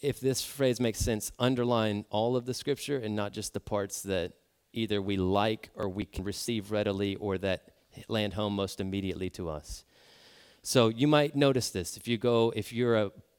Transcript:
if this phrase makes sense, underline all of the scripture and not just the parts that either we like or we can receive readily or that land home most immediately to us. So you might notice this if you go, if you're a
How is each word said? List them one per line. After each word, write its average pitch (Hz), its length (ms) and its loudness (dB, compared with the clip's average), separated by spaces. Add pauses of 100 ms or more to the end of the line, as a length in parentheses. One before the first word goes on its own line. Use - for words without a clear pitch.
if 135 180 -2
this 131 240 0
phrase 127 380 0
makes 113 180 2
sense, 110 400 0
underline 120 720 2
all 117 260 2
of 123 100 -2
the 127 80 -2
scripture 139 440 -4
and 107 160 -4
not 104 180 -2
just 107 200 -8
the 101 80 -4
parts 101 420 -4
that 92 300 -2 (400)
either 104 280 0
we 98 160 0
like 101 580 2
or - 140 -4
we 98 160 -4
can - 200 -8
receive 101 460 -4
readily 101 460 0
or 98 220 -2
that 92 320 -2 (380)
land 104 260 -2
home 104 200 0
most 98 260 -4
immediately 95 500 -4
to 87 180 -8
us. - 360 -10 (800)
So 117 260 4
you 117 180 2
might 147 300 4
notice 139 340 4
this - 260 -4
if - 120 -14
you 117 100 0
go, 117 360 4
if 110 180 -6
you're 117 240 2
a 104 160 2 (260)